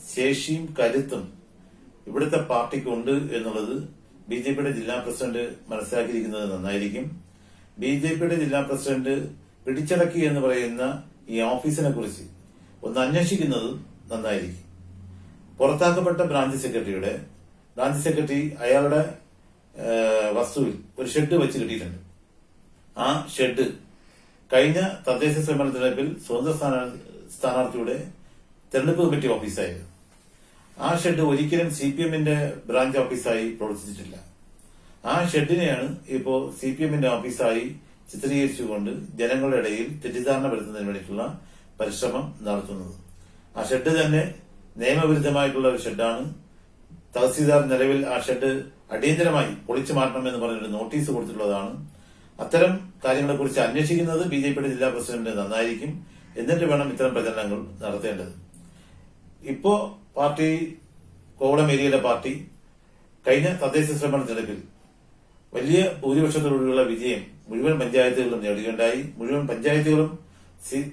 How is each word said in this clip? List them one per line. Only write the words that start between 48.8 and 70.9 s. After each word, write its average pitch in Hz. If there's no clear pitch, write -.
അടിയന്തരമായി 147
പൊളിച്ചു 131
മാറ്റണമെന്ന് 127
പറഞ്ഞൊരു 110
നോട്ടീസ് 135
കൊടുത്തിട്ടുള്ളതാണ്. 101
അത്തരം 170
കാര്യങ്ങളെക്കുറിച്ച് 139
അന്വേഷിക്കുന്നത് 160
ബി 139
ജെ 143
പിയുടെ 139
ജില്ലാ 127
പ്രസിഡന്റ് 117
നന്നായിരിക്കും. 113
എന്നിട്ട് 170
വേണം 143
ഇത്തരം 127
പ്രചരണങ്ങൾ 107
നടത്തേണ്ടത്. 101
ഇപ്പോ 196
പാർട്ടി, 147
കോവളം 147
ഏരിയയിലെ 135
പാർട്ടി 120
കഴിഞ്ഞ 143
തദ്ദേശ 151
സ്വയംഭരണ 139
തെരഞ്ഞെടുപ്പിൽ 110
വലിയ 147
ഭൂരിപക്ഷത്തോടുകൂടിയുള്ള 139
വിജയം 113
മുഴുവൻ 139
പഞ്ചായത്തുകളിലും 123
നേടുകയുണ്ടായി. 110
മുഴുവൻ 135
പഞ്ചായത്തുകളും 151
സി-, 143